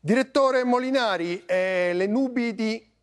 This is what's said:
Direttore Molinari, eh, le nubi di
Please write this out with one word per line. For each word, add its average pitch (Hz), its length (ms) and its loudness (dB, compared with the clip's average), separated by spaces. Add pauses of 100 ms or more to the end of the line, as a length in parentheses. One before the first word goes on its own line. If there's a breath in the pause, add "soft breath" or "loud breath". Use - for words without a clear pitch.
Direttore 254 640 2
Molinari, 240 800 -2
eh, 185 480 0
le 180 140 0
nubi 240 480 -2
di 220 360 -6 (120)